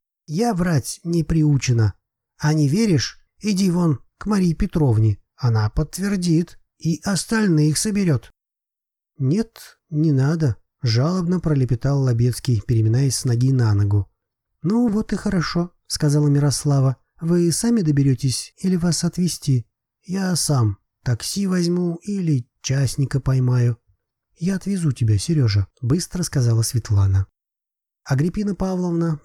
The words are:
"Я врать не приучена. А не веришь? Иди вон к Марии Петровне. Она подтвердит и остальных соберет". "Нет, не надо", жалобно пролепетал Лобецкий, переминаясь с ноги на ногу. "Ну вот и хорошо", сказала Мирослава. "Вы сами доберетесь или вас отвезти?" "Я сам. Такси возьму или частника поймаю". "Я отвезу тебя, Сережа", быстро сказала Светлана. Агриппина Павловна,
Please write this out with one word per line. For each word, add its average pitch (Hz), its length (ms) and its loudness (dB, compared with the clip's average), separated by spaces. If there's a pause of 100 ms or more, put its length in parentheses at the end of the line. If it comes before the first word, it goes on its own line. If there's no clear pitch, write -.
(260)
"Я 208 280 -2
врать 175 500 -2
не 170 180 0
приучена. 135 720 2 (440)
А 151 160 0
не 151 140 2
веришь? 175 500 0 (200)
Иди 196 320 0
вон 170 300 0 (180)
к - 80 -12
Марии 185 280 0
Петровне. 110 680 0 (140)
Она 110 340 0
подтвердит 175 880 -2 (200)
и 165 260 -4
остальных 175 720 0
соберет". 190 520 -2 (880)
"Нет, 160 600 -4 (120)
не 151 220 0
надо", 139 440 0 (260)
жалобно 165 580 0
пролепетал 139 600 0
Лобецкий, 120 640 0
переминаясь 120 500 2
с - 80 -8
ноги 127 280 2
на 117 220 2
ногу. 101 360 0 (520)
"Ну 233 260 0
вот 214 240 -2
и 208 40 -2
хорошо", 175 560 -2 (140)
сказала 147 420 0
Мирослава. 143 680 2 (240)
"Вы 170 320 2
сами 233 300 0
доберетесь 139 760 0
или 185 180 0
вас 170 280 0
отвезти?" 156 600 -2 (360)
"Я 185 340 -4
сам. 120 420 0 (260)
Такси 156 420 -4
возьму 175 500 0
или 170 520 -2 (140)
частника 135 580 -2
поймаю". 123 580 0 (580)
"Я 190 200 -4
отвезу 180 360 -2
тебя, 110 260 2
Сережа", 110 480 0 (160)
быстро 170 400 -2
сказала 117 400 0
Светлана. 98 640 0 (800)
Агриппина 185 500 -2
Павловна, 170 720 -2